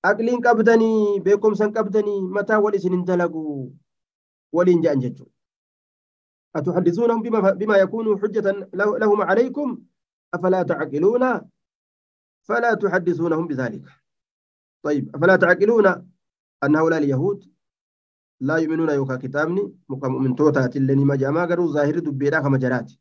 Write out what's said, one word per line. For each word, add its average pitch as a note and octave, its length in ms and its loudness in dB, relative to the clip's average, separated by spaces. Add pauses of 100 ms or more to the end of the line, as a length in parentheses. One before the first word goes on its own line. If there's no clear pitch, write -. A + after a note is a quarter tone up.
aqlii G#3+ 300 0
hin A#3+ 120 -4
qabdanii, A3 760 2
beekumsa G#3 420 2
hin G#3+ 80 -4
qabdanii, G#3 460 -2 (180)
mataa G#3+ 260 0
wal G#3 140 0
isin F3+ 180 -2
hin F3+ 100 -4
dalagu E3+ 380 -2 (1080)
waliin F3 300 4
jaan D3 240 2
jechuudha. - 240 -12 (1300)
أتحدثونهم F3+ 680 0
بما, G#3+ 280 2
بما G3+ 260 0
يكون G3+ 440 0
حجة G#3 260 -2 (300)
له-، G#3 220 -2
لهم G#3 240 2
عليكم؟ B3 600 0 (520)
أفلا F#3 280 0
تعقلون؟ E3 640 0 (1160)
فلا A#3 320 0
تحدثونهم E3+ 720 -2
بذلك. B2+ 380 -6 (1000)
طيب، D3 320 -4
أفلا F3+ 200 4
تعقلون F#3+ 500 4 (760)
أن D3 120 4
هؤلاء D#3+ 220 2
اليهود D3 540 -2 (880)
لا D3 160 -2
يؤمنون D#3+ 320 0
يوكا C3+ 280 -2
كتابني D#3 580 -4 (140)
مقام C3 340 -4
من B2+ 140 0
توتات C#3 400 2
اللي C3+ 180 2
نما C#3 220 2
جاء C3+ 140 -2
ما E3+ 140 0
قالوا E3+ 280 -2
ظاهر D3 260 0
دبيرا C#3+ 420 -2
كما C#3 180 0
جرات. B2+ 420 -2